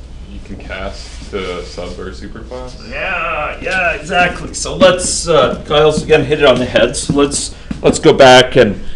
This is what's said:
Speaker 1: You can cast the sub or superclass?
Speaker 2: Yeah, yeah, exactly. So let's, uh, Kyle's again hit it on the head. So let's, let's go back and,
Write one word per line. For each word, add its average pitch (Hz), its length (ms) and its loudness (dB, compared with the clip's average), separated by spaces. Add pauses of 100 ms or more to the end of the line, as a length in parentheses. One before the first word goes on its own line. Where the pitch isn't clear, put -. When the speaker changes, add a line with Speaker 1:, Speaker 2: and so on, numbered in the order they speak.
(320)
Speaker 1:
You 101 140 -14
can 95 120 -14
cast - 760 -12
the 90 320 -8
sub 90 340 -10
or 95 140 -10
superclass? 123 800 -14
Speaker 2:
Yeah, 156 720 -6
yeah, 175 340 -2
exactly. - 580 -2
So - 220 -8
let's, 180 520 2
uh, 143 380 2
Kyle's 151 380 2
again 147 220 2
hit 147 140 0
it 143 60 4
on 123 140 6
the 123 60 -2
head. - 300 0
So - 180 -4
let's, 143 420 -2 (260)
let's - 180 2
go 151 140 6
back 135 420 8
and, 107 280 4 (120)